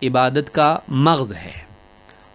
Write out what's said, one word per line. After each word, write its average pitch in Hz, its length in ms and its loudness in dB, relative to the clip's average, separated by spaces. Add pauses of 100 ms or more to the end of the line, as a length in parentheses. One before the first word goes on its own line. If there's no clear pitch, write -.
इबादत 131 460 0
का 156 420 0
मग़ज़ 135 440 2
है। - 320 -16 (680)